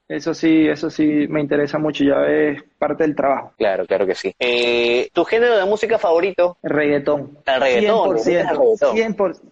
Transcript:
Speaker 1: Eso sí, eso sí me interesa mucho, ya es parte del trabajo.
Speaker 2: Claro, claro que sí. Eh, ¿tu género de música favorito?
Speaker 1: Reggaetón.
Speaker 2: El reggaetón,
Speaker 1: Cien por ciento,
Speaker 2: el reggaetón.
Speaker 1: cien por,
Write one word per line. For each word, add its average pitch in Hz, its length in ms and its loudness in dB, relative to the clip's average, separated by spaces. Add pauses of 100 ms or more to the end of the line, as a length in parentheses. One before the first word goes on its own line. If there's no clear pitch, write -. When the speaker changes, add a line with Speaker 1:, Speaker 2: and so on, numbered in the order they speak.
Speaker 1:
Eso 156 240 -6
sí, 160 360 2
eso 151 200 -4
sí 151 400 0
me 156 140 -2
interesa 147 340 -2
mucho, 151 260 -4
ya 139 260 2
es 147 340 0 (160)
parte 151 260 -2
del 147 100 -2
trabajo. 139 440 -2
Speaker 2:
Claro, 95 260 0
claro 98 220 0
que 90 80 -2
sí. 95 240 -8
Eh, 120 760 0
¿tu 170 140 0
género 233 320 2
de 185 80 0
música 214 320 0
favorito? 175 640 0
Speaker 1:
Reggaetón. 147 840 -2
Speaker 2:
El 131 160 0
reggaetón, 196 580 2
Speaker 1:
Cien 170 280 0
por - 20 -2
ciento, 170 60 -2
Speaker 2:
el 147 40 0
reggaetón. 127 380 2
Speaker 1:
cien 226 180 0
por, 185 200 -2 (180)